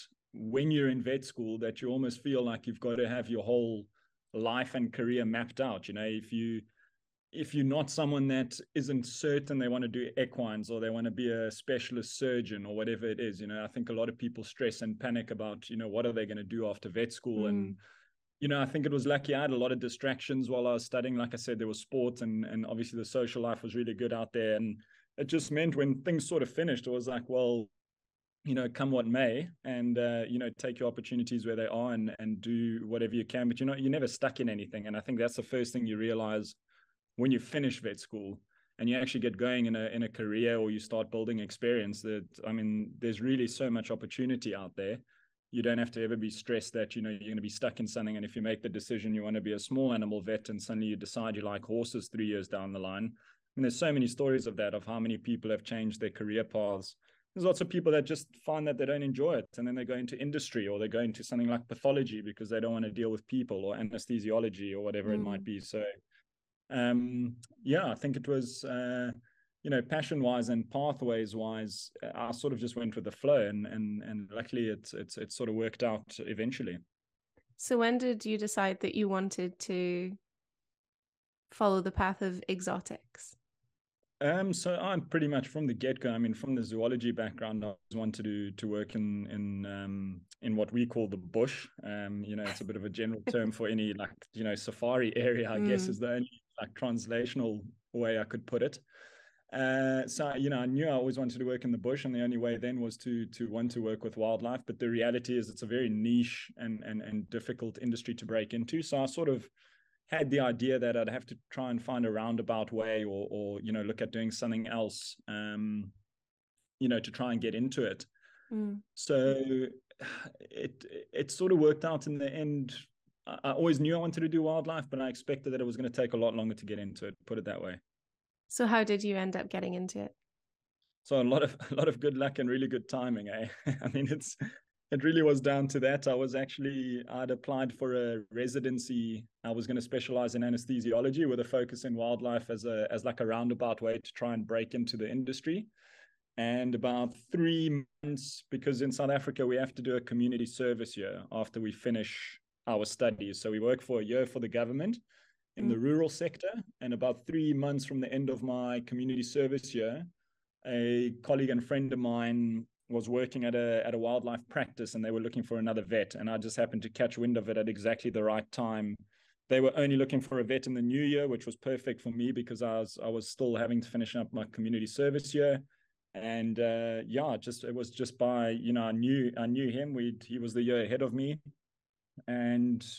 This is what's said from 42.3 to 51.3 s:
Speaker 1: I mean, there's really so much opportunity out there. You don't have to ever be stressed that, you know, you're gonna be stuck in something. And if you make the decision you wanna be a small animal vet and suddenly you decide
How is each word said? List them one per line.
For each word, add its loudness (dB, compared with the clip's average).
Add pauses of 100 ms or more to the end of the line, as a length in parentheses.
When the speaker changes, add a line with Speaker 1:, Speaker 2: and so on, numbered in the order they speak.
Speaker 1:
I -2
mean, 0
there's -2
really 2
so -2
much -2
opportunity -2
out -10
there. -2 (540)
You 0
don't 4
have 0
to -2
ever 0
be -4
stressed -4
that, -2
you -4
know, -4
you're -8
gonna -4
be -4
stuck -4
in -2
something. -4
And -6
if -8
you -4
make -2
the -2
decision -2
you 0
wanna 0
be -2
a -2
small 2
animal 0
vet -2
and -6
suddenly -2
you 0
decide -4